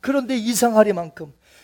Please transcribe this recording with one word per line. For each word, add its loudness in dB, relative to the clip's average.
그런데 -2
이상하리만큼 0